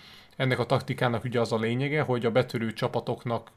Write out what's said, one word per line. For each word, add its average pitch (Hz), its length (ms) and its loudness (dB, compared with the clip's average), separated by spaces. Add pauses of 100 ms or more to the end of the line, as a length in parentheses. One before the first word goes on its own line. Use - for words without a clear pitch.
(360)
Ennek 127 220 2
a 120 80 0
taktikának 123 580 0
ugye 120 160 0
az 113 120 0
a 113 60 2
lényege, 131 440 0
hogy 123 240 0
a 113 40 2
betörő 117 420 0
csapatoknak 117 840 -4